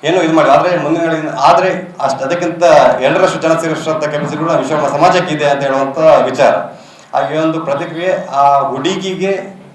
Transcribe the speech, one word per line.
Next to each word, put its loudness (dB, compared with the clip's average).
ಏನೋ 0
ಇದು 0
ಮಾಡಿ, 4
ಆದ್ರೆ 2
ಮುಂದಿನ 0
ದಿನಗಳಲ್ಲಿ, -2
ಆದ್ರೆ 0
ಅಷ್ಟು -2
ಅದಕ್ಕಿಂತ -4
ಎರಡರಷ್ಟು 0
ಜನ 2
ಸೇರಿಸುವಂಥ -4
ಕೆಪಾಸಿಟಿ -4
ಕೂಡ -2
ವಿಶ್ವಕರ್ಮ 0
ಸಮಾಜಕ್ಕೆ 2
ಇದೆ 0
ಅಂತ -2
ಹೇಳುವಂಥ -2
ವಿಚಾರ. 2
ಹಾಗೆ -2
ಒಂದು -2
ಪ್ರತಿಕ್ರಿಯೆ, -4
ಆ 2
ಹುಡುಗಿಗೆ -4